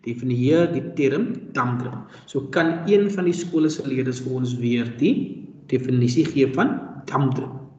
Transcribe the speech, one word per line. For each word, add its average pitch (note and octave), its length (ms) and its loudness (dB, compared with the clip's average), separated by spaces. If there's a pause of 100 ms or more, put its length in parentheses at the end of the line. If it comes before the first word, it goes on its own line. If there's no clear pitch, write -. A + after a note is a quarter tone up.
Definieer B2+ 680 2
die - 220 -4
term D3+ 580 0
damdruk. B2 460 -2 (280)
So C3+ 220 -4
kan E3 400 0
een G3+ 220 6
van F#3 140 -2
die F3 80 2
skole D#3+ 380 0
se - 160 -6
leerders B2+ 340 -2
vir B2+ 120 -6
ons B2 240 -2
weer A#2 420 0
die - 480 0 (200)
definisie B2+ 580 2
gee C3+ 300 4
van - 260 0 (240)
damdruk. - 480 -2 (260)